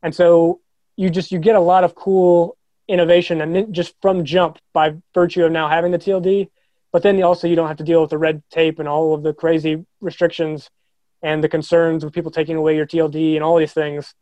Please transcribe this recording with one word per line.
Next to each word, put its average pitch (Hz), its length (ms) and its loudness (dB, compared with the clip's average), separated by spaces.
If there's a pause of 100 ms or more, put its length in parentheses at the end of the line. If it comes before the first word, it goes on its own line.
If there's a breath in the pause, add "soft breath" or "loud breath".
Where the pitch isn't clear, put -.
And 160 120 -6
so 170 460 4 (360)
you 190 140 -2
just, 175 220 -4
you 185 60 -2
get 208 180 2
a 196 40 4
lot 180 220 4
of 175 120 0
cool 180 600 2 (300)
innovation 175 540 0
and 160 140 -4
then 208 180 -2
just 170 300 -6
from 190 220 0
jump 160 340 -2 (160)
by 156 200 0 (200)
virtue 175 300 2
of 160 60 4
now 160 180 -2
having 170 220 0
the 175 80 -2
T 196 140 -4
L 190 80 0
D. 190 300 -2 (420)
But 170 100 0
then 196 200 2
also 175 260 2
you 170 80 2
don't 165 120 0
have 156 100 -8
to 160 60 -10
deal 165 160 4
with 156 100 0
the 151 80 -4
red 156 320 -2
tape 160 280 0
and 151 100 -8
all 156 260 0
of 151 80 -6
the 156 100 -2
crazy 160 520 -2 (160)
restrictions 165 680 -6 (540)
and 156 220 -2
the 156 40 2
concerns 165 540 0
of 151 100 -12
people 160 200 -8
taking 160 240 -4
away 156 180 0
your 151 120 -2
T 165 120 -4
L 160 100 2
D 156 280 -2
and 151 80 -4
all 165 120 2
these 156 160 0
things. 147 500 -6